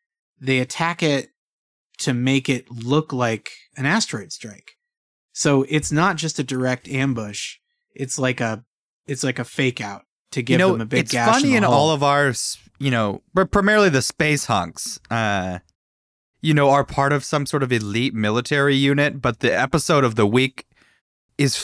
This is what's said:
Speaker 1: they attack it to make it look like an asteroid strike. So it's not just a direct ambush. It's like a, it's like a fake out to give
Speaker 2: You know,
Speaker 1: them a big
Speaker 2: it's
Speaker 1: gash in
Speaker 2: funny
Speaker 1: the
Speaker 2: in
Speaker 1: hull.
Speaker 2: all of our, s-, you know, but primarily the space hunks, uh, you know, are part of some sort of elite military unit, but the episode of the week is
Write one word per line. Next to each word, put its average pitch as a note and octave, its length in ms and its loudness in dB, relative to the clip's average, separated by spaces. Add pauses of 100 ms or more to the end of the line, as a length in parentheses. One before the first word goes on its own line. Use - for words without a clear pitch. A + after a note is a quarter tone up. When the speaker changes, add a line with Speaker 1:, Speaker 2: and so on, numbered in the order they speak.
(400)
Speaker 1:
they C3 200 0
attack E3 420 -4
it D3 280 0 (720)
to C3+ 140 -2
make C3 360 0
it B2+ 200 -4
look B2 440 -2
like A#2+ 380 -2 (260)
an C3+ 80 -4
asteroid C#3+ 480 -2
strike. - 440 -18 (560)
So C#3 360 2
it's D3+ 220 -2
not E3+ 260 0
just D#3 220 -6
a D3+ 40 -4
direct B2+ 460 -4
ambush. B2 680 -4 (400)
It's C3+ 240 -8
like B2+ 220 0
a, A2+ 220 -4 (440)
it's C3 160 -6
like C3 160 -2
a A#2+ 60 -6
fake B2+ 360 -2
out G2+ 220 -12 (280)
to C3+ 100 -4
give B2 140 0
Speaker 2:
You E3+ 40 4
know, F#3 140 4
Speaker 1:
them A2+ 80 -2
a A2 40 -6
big A#2 160 0
Speaker 2:
it's A#2+ 120 -6
Speaker 1:
gash A#2 140 0
in A3 60 4
Speaker 2:
funny C#4 180 2
Speaker 1:
the B3+ 60 2
Speaker 2:
in G3+ 60 2
Speaker 1:
hull. C3 100 2
Speaker 2:
all D3 180 4
of C#3+ 120 0
our, C#3+ 260 2
s-, - 280 -6 (220)
you C#3 120 0
know, A2 300 0 (120)
but F#3 180 2
primarily G3+ 380 4
the C3+ 120 2
space - 440 -2
hunks, F2 540 -4 (100)
uh, G2+ 500 -2 (840)
you D#3 120 2
know, C#3+ 160 4
are C#3 140 4
part C#3 300 0
of C#3+ 100 0
some C#3+ 220 -2
sort C#3 180 -2
of B2+ 80 -2
elite A2 420 0
military A#2+ 640 0
unit, C#3 460 2
but A#2+ 180 -2
the A#2 180 2
episode C#3 460 2
of A2+ 120 0
the G#2+ 120 4
week C3 380 0 (720)
is C#3 260 0